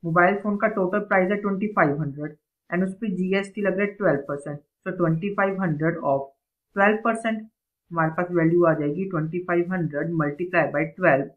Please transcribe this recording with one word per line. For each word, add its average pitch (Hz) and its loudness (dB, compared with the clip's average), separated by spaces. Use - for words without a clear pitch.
मोबाइल 175 4
फोन 208 -2
का 220 0
टोटल 190 0
प्राइस 190 4
है 202 0
ट्वेंटी 202 -2
फ़ाइव 156 2
हंड्रेड 147 -8
and 185 0
उस 190 -6
पे 202 -4
जीएसटी 196 -2
लग 190 0
रहा 202 0
है 202 -6
ट्वेल्व 151 0
परसेंट। 147 -8
So - -12
ट्वेंटी 170 0
फ़ाइव 190 0
हंड्रेड 160 0
of 135 -2
ट्वेल्व 208 4
परसेंट, 226 -2
हमारे 160 0
पास 175 -2
वैल्यू 170 4
आ 165 6
जाएगी 151 -2
ट्वेंटी 160 -2
फ़ाइव 175 0
हंड्रेड 160 -2
multiply 160 0
by 147 0
twelve 156 2